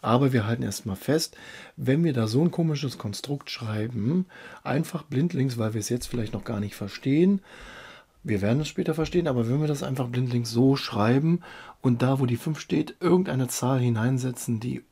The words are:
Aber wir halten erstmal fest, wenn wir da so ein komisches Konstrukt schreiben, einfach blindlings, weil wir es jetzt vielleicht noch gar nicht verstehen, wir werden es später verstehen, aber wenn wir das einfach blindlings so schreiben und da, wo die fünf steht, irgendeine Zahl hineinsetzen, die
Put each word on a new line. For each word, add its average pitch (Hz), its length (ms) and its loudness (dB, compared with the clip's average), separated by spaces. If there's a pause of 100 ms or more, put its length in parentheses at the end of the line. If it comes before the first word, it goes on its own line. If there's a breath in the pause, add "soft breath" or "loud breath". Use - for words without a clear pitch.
Aber 127 320 4
wir 107 120 2
halten 117 180 -2
erstmal 101 320 -4
fest, - 400 -2 (400 loud breath)
wenn 139 280 2
wir 165 80 2
da 117 140 0
so 117 160 2
ein 170 80 4
komisches 151 480 -2
Konstrukt 123 500 -8
schreiben, 117 800 -2 (360 loud breath)
einfach 147 420 -2
blindlings, 135 520 0
weil 110 160 -2
wir 113 60 -4
es 107 100 -4
jetzt 120 200 -4
vielleicht 120 260 -4
noch 104 100 -8
gar 107 160 -4
nicht 104 140 -4
verstehen, 160 640 2 (840 loud breath)
wir 101 200 0
werden 113 180 2
es 151 80 -4
später 170 240 -2
verstehen, 160 360 0
aber 120 200 2
wenn 135 120 2
wir 151 80 0
das 143 160 -2
einfach 131 240 -2
blindlings 120 420 0
so 131 260 6
schreiben 135 640 2 (400 loud breath)
und 120 220 2
da, 131 160 4
wo 135 80 2
die 120 100 0
fünf 151 220 -4
steht, - 420 -2
irgendeine 180 480 2
Zahl 131 300 0
hineinsetzen, 123 800 0
die 123 340 -6